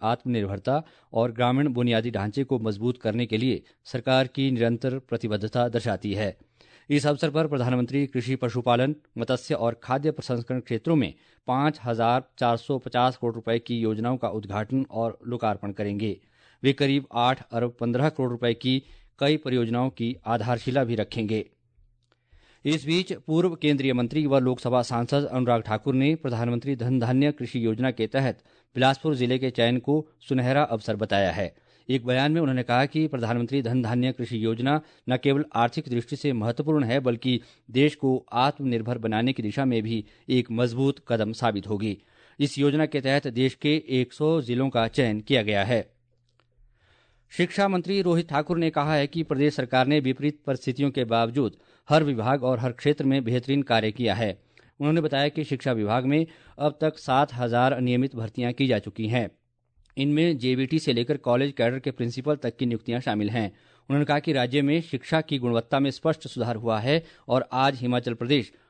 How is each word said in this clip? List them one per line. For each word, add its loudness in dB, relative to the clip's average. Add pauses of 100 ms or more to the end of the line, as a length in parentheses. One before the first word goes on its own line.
आत्मनिर्भरता -2 (300)
और 0
ग्रामीण 2
बुनियादी 2
ढांचे -2
को 0
मजबूत -2
करने -2
के 0
लिए 0 (220)
सरकार 2
की -2
निरंतर 0
प्रतिबद्धता -2
दर्शाती -2
है। -2 (540)
इस 2
अवसर 0
पर 0
प्रधानमंत्री 0
कृषि, -2
पशुपालन, 2 (220)
मत्स्य -2
और -2
खाद्य -2
प्रसंस्करण -4
क्षेत्रों 0
में 0 (320)
पाँच 0
हजार 2 (140)
चार 2
सौ -4
पचास 0
करोड़ -2
रुपए -2
की -4
योजनाओं 0
का -4
उद्घाटन -4
और -4
लोकार्पण -4
करेंगे। -4 (440)
वे 6
करीब 0
आठ 0 (100)
अरब -2
पन्द्रह 0
करोड़ -2
रुपए 0
की -2 (360)
कई 2
परियोजनाओं -2
की -6 (100)
आधारशिला 0
भी -2
रखेंगे। -4 (1120)
इस 0
बीच 0
पूर्व 0
केंद्रीय 2
मंत्री 0
व 4
लोकसभा 2
सांसद 0
अनुराग 0
ठाकुर -2
ने 2
प्रधानमंत्री -2
धन 0
धान्य 2
कृषि -4
योजना 0
के -2
तहत -2 (360)
बिलासपुर 2
जिले 0
के -2
चयन 2
को 0 (120)
सुनहरा 0
अवसर -2
बताया 2
है। -4 (340)
एक -2
बयान 2
में 2
उन्होंने 0
कहा 2
कि -2
प्रधानमंत्री -2
धन 0
धान्य 0
कृषि -4
योजना 0 (280)
न 2
केवल 2 (100)
आर्थिक 0
दृष्टि -4
से -2
महत्वपूर्ण 0
है, 0
बल्कि 0 (300)
देश 4
को -2
आत्मनिर्भर 0
बनाने 0
की -6
दिशा -2
में 2
भी -4 (240)
एक 2
मजबूत 0 (120)
कदम 0
साबित -2
होगी। -4 (420)
इस 0
योजना 4
के -4
तहत 0
देश 0
के 0
एक 0
सौ 0
जिलों -2
का 0
चयन 0
किया 0
गया 0
है। -2 (1400)
शिक्षा 2
मंत्री 0
रोहित 2
ठाकुर -2
ने 2
कहा 2
है 2
कि -4
प्रदेश 2
सरकार 2
ने 4
विपरीत -2
परिस्थितियों -2
के -2
बावजूद 0 (320)
हर 4
विभाग 0
और 2
हर -2
क्षेत्र 0
में 2
बेहतरीन 0
कार्य 0
किया 0
है। -2 (400)
उन्होंने 2
बताया 0
कि -4
शिक्षा -2
विभाग 0
में 2 (320)
अब -2
तक 0
सात 2
हजार 2
नियमित 0
भर्तियां -4
की 0
जा 2
चुकी -6
हैं। -2 (680)
इनमें 2
जेबीटी 0
से 0
लेकर 0
कॉलेज 0
कैडर 0
के -4
प्रिंसिपल -2
तक -6
की -2
नियुक्तियां -2
शामिल -2
हैं। -2 (420)
उन्होंने 2
कहा 2
कि 0
राज्य 0
में 2
शिक्षा -2
की -4
गुणवत्ता 0
में 2
स्पष्ट -4
सुधार -4
हुआ -2
है 0 (240)
और 0
आज 2
हिमाचल -2
प्रदेश -2 (180)